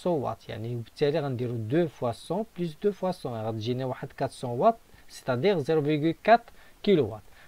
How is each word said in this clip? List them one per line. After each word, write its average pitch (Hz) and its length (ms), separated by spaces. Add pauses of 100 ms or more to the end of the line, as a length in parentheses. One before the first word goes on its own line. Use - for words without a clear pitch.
مية 180 80
وات، 117 360
يعني 113 260
وبالتالي 143 440
غنديرو 123 360
دو 123 320
فوا - 240
سون 196 340 (140)
بلس 170 240
دو 208 80
فوا 185 200
سون، 139 300
غتجينا 113 440
واحد 131 320
كاتسون 131 320 (100)
وات، 220 180 (320)
سيتادير 143 500
زيرو 156 220
فيغول 151 420
كات 233 180 (420)
كيلو 170 240
وات. 107 140 (260)